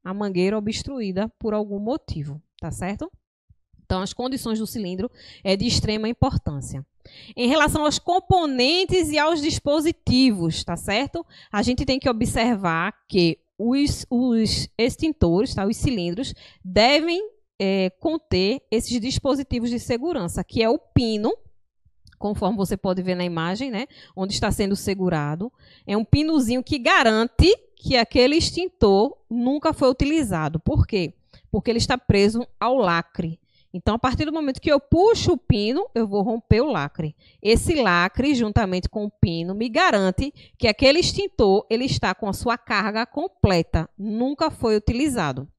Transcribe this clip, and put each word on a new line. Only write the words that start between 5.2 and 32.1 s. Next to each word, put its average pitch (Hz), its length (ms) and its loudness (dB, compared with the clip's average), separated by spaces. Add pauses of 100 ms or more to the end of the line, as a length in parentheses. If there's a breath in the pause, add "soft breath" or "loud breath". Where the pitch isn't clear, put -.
é 196 120 2
de 202 120 -4
extrema 214 420 0
importância. 143 760 -4 (520 loud breath)
Em 240 120 0
relação 302 380 2
aos 294 140 0
componentes 339 1120 2
e 294 80 0
aos 311 200 2
dispositivos, 269 1200 0
tá 175 120 -8
certo? 254 480 -4 (280 loud breath)
A 208 100 0
gente 254 240 0
tem 262 140 0
que 277 100 0
observar 214 840 0 (140)
que 170 300 2 (200)
os, 262 520 0
os 233 580 0 (100)
extintores, 226 760 0
tá? 196 120 -4
Os 196 120 -2
cilindros 202 560 -4 (300 loud breath)
devem, 285 580 2 (380)
é, 190 400 0
conter 208 640 -2 (100)
esses 240 280 -2
dispositivos 254 680 -2
de 233 100 -4
segurança, 240 640 -4
que - 200 -2
é 226 60 4
o 285 100 0
pino, 220 520 -2 (840)
conforme 202 400 -2
você 196 180 -2
pode 185 260 -4
ver 180 140 -2
na 180 80 -4
imagem, 180 460 -4
né, 226 160 -6 (300 loud breath)
onde 190 180 -6
está 214 180 -2
sendo 196 240 0
segurado. 180 760 -2 (340 soft breath)
É 202 100 -4
um 220 100 -2
pinozinho 262 580 2
que 294 160 -2
garante 262 720 4 (220)
que - 220 -2
aquele 262 400 4
extintor 254 800 2 (140)
nunca 269 440 -2
foi 269 160 2
utilizado. 202 720 0
Por - 280 0
quê? 170 260 -2 (380 soft breath)
Porque 147 180 -2
ele 226 100 0
está 247 180 0
preso 214 500 2 (120)